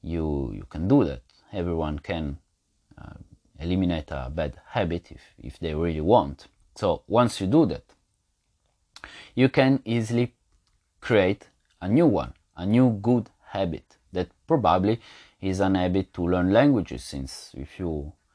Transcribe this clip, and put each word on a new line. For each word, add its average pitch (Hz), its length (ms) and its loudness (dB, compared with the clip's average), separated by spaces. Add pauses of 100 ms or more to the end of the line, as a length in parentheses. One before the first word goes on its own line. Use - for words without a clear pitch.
you, 78 520 -4
you 50 140 -12
can 82 200 -6
do 127 160 4
that, 67 180 -6 (300)
everyone 82 480 -4
can, 80 380 -6 (640)
uh, - 140 -20 (460)
eliminate 87 500 -2
a 69 200 -8
bad 76 240 -4 (140)
habit 87 440 -4
if, - 260 -20
if - 200 -16
they 78 160 -6
really 80 260 -2
want. 78 460 2 (280)
So 87 320 -2
once 113 340 0
you 98 60 -2
do 139 200 4
that, - 180 -6 (1500)
you 131 140 4
can 135 360 4
easily 117 500 -2 (680)
create 101 480 2 (320)
a 90 80 -6
new 156 180 4
one, 76 260 0 (240)
a 87 100 -8
new 123 240 4
good 113 400 0 (200)
habit 95 460 -6 (160)
that 87 160 -4 (180)
probably 104 540 2 (400)
is 95 200 -4
an 95 140 2
habit 92 400 0
to 87 120 -2
learn 90 260 2
languages, 113 520 2
since - 520 -12
if - 220 -14
you, 80 340 -6 (220)